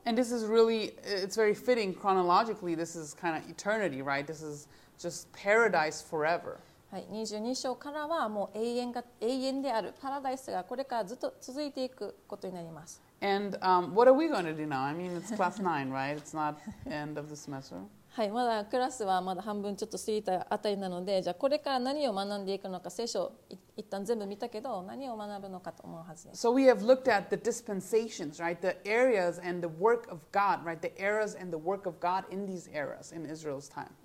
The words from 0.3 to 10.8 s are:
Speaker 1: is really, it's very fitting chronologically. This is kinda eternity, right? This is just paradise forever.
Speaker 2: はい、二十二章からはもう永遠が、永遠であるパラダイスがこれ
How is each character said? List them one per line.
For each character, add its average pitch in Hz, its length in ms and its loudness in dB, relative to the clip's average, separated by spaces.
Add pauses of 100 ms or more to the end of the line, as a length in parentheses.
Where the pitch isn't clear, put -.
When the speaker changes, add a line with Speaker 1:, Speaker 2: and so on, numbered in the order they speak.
Speaker 1:
is 226 120 0
really, 226 480 6 (100)
it's 196 320 -4
very 214 180 6
fitting 214 400 2
chronologically. 185 800 4
This 165 220 -4
is 156 180 -10
kinda 165 340 -2
eternity, 180 520 0
right? 139 240 0
This 151 160 -10
is 147 280 -10 (280)
just - 360 -8
paradise 196 680 4
forever. 165 560 -2 (340)
Speaker 2:
は 196 60 -10
い、 - 120 -10
二 214 160 -6
十 208 140 -6
二 240 160 -4
章 254 200 -4
か 285 160 -12
ら 302 160 -6
は 302 220 0
も 208 260 -4
う - 20 -10
永 233 200 -2
遠 247 140 -2
が、 240 120 -6 (160)
永 214 80 -2
遠 262 340 -2
で 269 100 -2
あ 226 100 0
る 180 200 -6
パ 269 80 -8
ラ 277 120 -4
ダ 262 100 -2
イ 262 60 -2
ス - 120 -12
が 185 140 -2
こ 247 120 -10
れ 262 100 -4